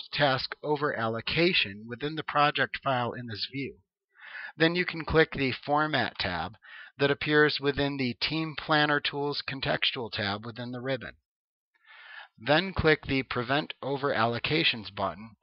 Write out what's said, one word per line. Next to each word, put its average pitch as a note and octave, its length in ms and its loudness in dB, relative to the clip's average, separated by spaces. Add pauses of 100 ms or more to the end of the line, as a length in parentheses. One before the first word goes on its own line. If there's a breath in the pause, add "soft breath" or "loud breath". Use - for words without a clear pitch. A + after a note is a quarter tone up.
(120)
task C3+ 500 2
over D3 320 0
allocation A2+ 960 0
within C3+ 280 -6
the D#3 80 -6
project C#3+ 600 2
file B2 300 0
in A#2+ 140 -10
this G2+ 220 -8
view, C3 260 -8 (840 loud breath)
then E3 180 4
you F3+ 100 2
can D#3 200 -6
click D#3 260 4
the C3 220 0 (120)
Format D3 540 2
tab F2+ 360 -2 (440 loud breath)
that C#3 100 4
appears D3+ 520 4
within C#3+ 340 0
the B2+ 260 0
Team D#3+ 360 -2
Planner D3 420 2
Tools C#3+ 500 -2
contextual C3+ 640 -2
tab G#2+ 340 -2
within A#2+ 260 -10
the B2 100 -8
ribbon. A#2+ 320 -4 (1200 loud breath)
Then D#3 360 2
click D#3 340 2
the C3+ 160 0
Prevent B2 580 -2
Over C3+ 320 -2
Allocations A#2 800 0
button G2+ 380 -6 (120)